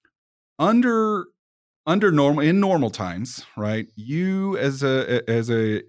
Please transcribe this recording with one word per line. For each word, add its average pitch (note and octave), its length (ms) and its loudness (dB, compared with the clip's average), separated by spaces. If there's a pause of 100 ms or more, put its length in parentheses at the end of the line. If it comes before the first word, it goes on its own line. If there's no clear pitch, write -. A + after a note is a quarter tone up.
(580)
Under, A3 720 2 (580)
under F#3+ 260 2
normal, C#3+ 320 4
in F3+ 160 4
normal E3+ 300 0
times, F#2+ 560 -8 (100)
right, G#2+ 380 -4
you F#3 640 -4
as C3+ 240 -2
a, C3 440 0
as A2+ 220 0
a A2 400 0